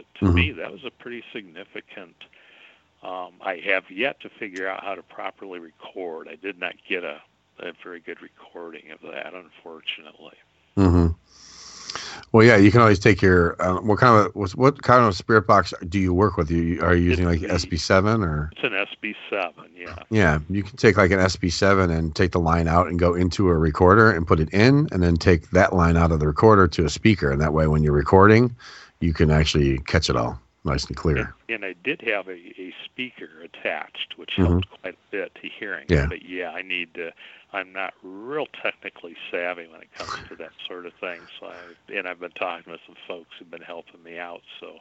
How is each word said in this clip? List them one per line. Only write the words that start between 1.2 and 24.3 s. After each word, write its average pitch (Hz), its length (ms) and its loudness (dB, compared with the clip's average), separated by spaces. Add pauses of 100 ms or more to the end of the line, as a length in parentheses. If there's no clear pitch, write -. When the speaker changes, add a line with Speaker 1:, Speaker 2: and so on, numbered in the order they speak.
Speaker 1:
significant, 95 840 -18 (880)
um, 92 380 -12
I 92 240 -8
have 95 240 -4
yet 110 320 -6
to 104 80 -18
figure 95 380 -12
out 95 160 -10
how 98 120 -10
to 87 80 -20
properly 95 560 -16
record. 82 720 -14
I 80 60 -18
did 90 240 -12
not 90 140 -10 (140)
get 90 160 -6
a, 76 180 -12 (380)
a 87 120 -14 (120)
very 87 180 -18
good 85 200 -16
recording 80 720 -20
of 78 100 -20
that, 80 320 -16
unfortunately. 80 1000 -18 (420)
Speaker 2:
Mm-hmm. 87 300 4 (1200)
Well, 110 140 6
yeah, 117 120 8
you 98 140 8
can 120 100 6
always 107 180 4
take 98 220 2
your, 90 380 2
uh, 92 220 -2
what 104 160 -2
kind 110 300 6
of, - 80 -10
what, 98 160 -6
what 135 320 0
kind 123 200 4
of 101 120 0
spirit 110 320 0
box 98 260 2 (140)
do 87 100 -4
you 92 160 0
work 95 240 2
with? 80 140 -2
You, 82 320 -2
are 87 120 2
you 87 140 2
using, 87 180 0
Speaker 1:
It's 85 140 0
Speaker 2:
like, - 80 -8
Speaker 1:
the 90 60 -2
Speaker 2:
S 85 100 -2
B - 120 -6
seven 104 440 2
or? 76 300 -4
Speaker 1:
It's - 120 -14
an 117 120 -6
S 98 140 -6 (120)
B 107 140 -10 (160)
seven, 87 340 -8 (100)
yeah. 90 200 -16 (160)
Speaker 2:
Yeah, 87 360 2
you 95 140 -4
can - 160 -12
take, 107 200 6
like, 98 120 4
an 95 100 2
S 92 160 2
B 90 140 -4
seven 95 400 2
and 82 260 -4
take 92 160 0
the 90 80 -2
line 82 280 0
out 85 200 4
and 85 120 -4
go 87 160 2
into 90 340 0
a 85 80 2
recorder 90 540 6
and 82 160 -2
put 87 120 2